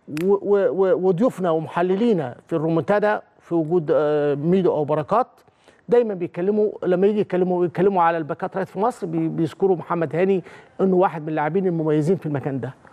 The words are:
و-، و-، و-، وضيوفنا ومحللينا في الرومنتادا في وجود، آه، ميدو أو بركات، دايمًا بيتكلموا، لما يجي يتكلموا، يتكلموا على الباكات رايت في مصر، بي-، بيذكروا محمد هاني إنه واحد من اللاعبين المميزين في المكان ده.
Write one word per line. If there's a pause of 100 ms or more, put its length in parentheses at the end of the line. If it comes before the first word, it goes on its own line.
(240)
و-،
و-،
و-،
وضيوفنا
ومحللينا (100)
في
الرومنتادا (180)
في
وجود،
آه،
ميدو
أو
بركات، (600)
دايمًا
بيتكلموا، (120)
لما
يجي
يتكلموا،
يتكلموا
على
الباكات
رايت
في
مصر،
بي-،
بيذكروا
محمد
هاني (360)
إنه
واحد
من
اللاعبين
المميزين
في
المكان
ده. (180)